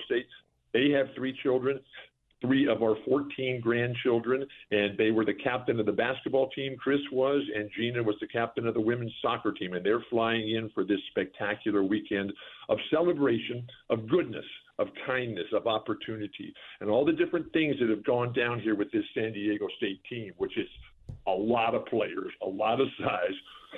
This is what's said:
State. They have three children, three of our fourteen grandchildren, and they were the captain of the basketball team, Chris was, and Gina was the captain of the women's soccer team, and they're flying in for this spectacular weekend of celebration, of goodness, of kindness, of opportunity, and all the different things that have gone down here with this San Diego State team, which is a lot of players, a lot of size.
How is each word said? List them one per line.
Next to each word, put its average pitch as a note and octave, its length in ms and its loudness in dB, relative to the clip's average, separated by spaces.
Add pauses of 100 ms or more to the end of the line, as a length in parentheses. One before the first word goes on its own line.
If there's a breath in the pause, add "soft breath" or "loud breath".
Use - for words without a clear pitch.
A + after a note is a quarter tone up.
State. B2 180 0 (480)
They C3 160 4
have C#3 160 4 (100)
three C3 280 -4
children, C3 360 2 (640 loud breath)
three C3+ 260 4
of A2 140 2
our A2 140 4 (100)
fourteen C3 560 0
grandchildren, A#2+ 840 2 (280 loud breath)
and G2+ 260 2
they A2 140 6
were A2 120 4
the G2+ 120 0
captain B2 440 0
of G#2+ 60 0
the G#2+ 60 2
basketball C3 580 0
team, C3+ 300 -6
Chris C#3 200 2 (120)
was, C3+ 320 2 (120)
and G#2+ 220 -4
Gina A#2+ 240 0
was G#2+ 180 0
the G#2+ 80 -6
captain A#2 380 -2
of A2+ 80 0
the A#2 80 0
women's A#2 400 0
soccer A#2 300 0
team, F#2+ 220 -6
and F2+ 120 -4
they're A2+ 240 2
flying A2+ 400 0
in A2+ 240 -2
for G2+ 100 0
this F#2+ 140 2 (140)
spectacular G#2 720 -2
weekend G2 500 -2 (360 loud breath)
of G#2+ 100 2 (100)
celebration, C#3 800 2 (240 loud breath)
of A2 180 -2
goodness, B2+ 360 0 (340 soft breath)
of G2+ 80 0 (180)
kindness, A#2+ 480 -4
of G#2+ 140 0
opportunity, A2 840 -4 (300 loud breath)
and G2+ 80 -2
all A#2+ 160 4
the D#3+ 80 4
different E3 400 0
things D#3 260 2
that A#2 120 4
have G#2+ 120 0
gone A#2+ 300 2
down A#2+ 260 0
here A2 140 0
with G2+ 180 0
this G#2 220 0
San A2 180 -2
Diego G2+ 360 -2 (100)
State G2+ 320 -4
team, A2 280 -8
which F#2+ 200 -4
is G#2 100 -2 (600)
a F#2+ 40 2
lot A2+ 440 2
of A2+ 100 -2
players, F2+ 460 -2 (100)
a G2 60 -4
lot A2 340 2
of B2+ 60 2 (120)
size. F#2+ 340 0 (440 loud breath)